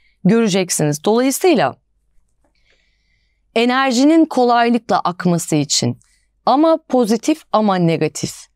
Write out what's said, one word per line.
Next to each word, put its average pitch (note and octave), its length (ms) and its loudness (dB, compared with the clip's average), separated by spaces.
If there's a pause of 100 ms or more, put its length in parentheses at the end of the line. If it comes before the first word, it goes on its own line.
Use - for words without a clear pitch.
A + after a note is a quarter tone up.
(240)
göreceksiniz. F#3 800 0
Dolayısıyla A#3+ 720 0 (1800)
enerjinin C4 720 2
kolaylıkla A#3+ 760 0
akması F3 560 -2
için B2 420 -2 (480)
ama D#4 320 2 (100)
pozitif B3 540 0 (100)
ama G#3 240 0
negatif D#3+ 800 -4